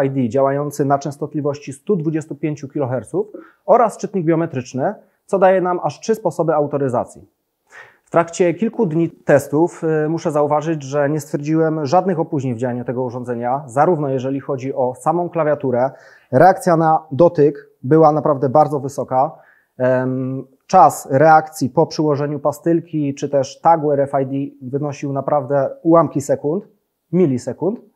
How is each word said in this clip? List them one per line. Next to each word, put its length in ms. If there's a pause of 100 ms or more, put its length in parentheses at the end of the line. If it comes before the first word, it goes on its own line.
I 40
D 200
działający 560
na 140
częstotliwości 720
stu 220
dwudziestu 400
pięciu 340
kiloherców 580 (380)
oraz 320
czytnik 280
biometryczny, 680 (300)
co 140
daje 220
nam 220
aż 160
trzy 160
sposoby 380
autoryzacji. 760 (760)
W 60
trakcie 440
kilku 320
dni 240
testów, 760 (220)
y, 40
muszę 220
zauważyć, 520
że 260
nie 100
stwierdziłem 680
żadnych 340
opóźnień 360
w 20
działaniu 280
tego 180
urządzenia, 600
zarówno 440
jeżeli 300
chodzi 340
o 220
samą 340
klawiaturę, 600 (400)
reakcja 460
na 340
dotyk 580 (140)
była 280
naprawdę 380
bardzo 300
wysoka. 520 (460)
Em, 720 (200)
czas 440
reakcji 580
po 180
przyłożeniu 520
pastylki 720
czy 160
też 320
tagu 300
R 100
F 100 (100)
I 40
D 440
wynosił 440
naprawdę 560 (120)
ułamki 400
sekund, 460 (440)
milisekund. 680 (140)